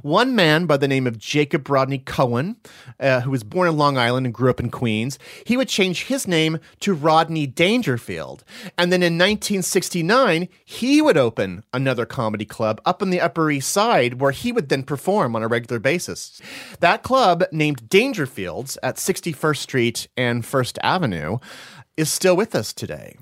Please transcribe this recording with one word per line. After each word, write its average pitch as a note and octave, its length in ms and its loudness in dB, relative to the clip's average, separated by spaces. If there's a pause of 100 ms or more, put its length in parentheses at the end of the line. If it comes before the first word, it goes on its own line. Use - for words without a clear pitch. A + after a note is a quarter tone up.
one A3+ 340 2
man E3+ 300 4
by D3+ 100 4
the C#3 140 0
name C3+ 180 0
of A2+ 100 -2
Jacob D3 520 -2
Rodney C3+ 300 0
Cohen, C3+ 580 -2 (420)
uh, B2+ 220 2
who C3+ 100 -4
was B2+ 120 -2
born F3 260 0
in D#3 80 0
Long C#3+ 200 4
Island B2+ 280 2
and A#2+ 80 -4
grew B2+ 160 2
up A#2+ 100 0
in A#2+ 120 -4
Queens. A2+ 480 -2 (260)
He A#3 100 2
would C4 140 0
change F#3 360 0
his C4 220 -4
name D#3+ 320 0 (220)
to G3+ 120 0
Rodney D#3 540 2
Dangerfield. A#2+ 960 -2 (340)
And F3 140 2
then F3+ 120 4
in E3 120 2
nineteen G3+ 460 0
sixty-nine, F3+ 880 0 (160)
he C#4+ 360 2
would C4+ 160 4
open A2 540 0
another B2+ 340 0
comedy G#2+ 400 -4
club A2 380 -4
up F3+ 180 0
on G3 80 -2
the F3+ 120 0
Upper D#3+ 300 0
East C#3 200 -4
Side, E3 480 2
where C#3 120 2
he A#3 200 -6
would G#3+ 160 -4
then C3+ 160 -2
perform D3+ 520 -2
on A2 80 -2
a A2+ 40 -2
regular A#2 320 -2
basis. C3+ 600 -4 (400)
That F#3 220 4
club, F#3+ 500 2
named D3 340 0
Dangerfield's C3+ 960 -2
at B2+ 160 -4
sixty-first D#3+ 640 -2
Street A#2+ 460 -2 (100)
and A#2+ 280 -2
First B2+ 380 -2
Avenue, G#2+ 540 -2 (600)
is D#3 120 0
still F#3 260 2
with G#3+ 200 -2
us A2+ 180 -4
today. D2 480 -12